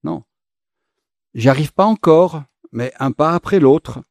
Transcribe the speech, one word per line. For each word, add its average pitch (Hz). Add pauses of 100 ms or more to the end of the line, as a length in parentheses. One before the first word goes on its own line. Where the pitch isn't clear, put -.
Non. 151 (1120)
J'y 120
arrive 143
pas 190
encore, 165 (260)
mais 120
un 135
pas 151
après -
l'autre. 139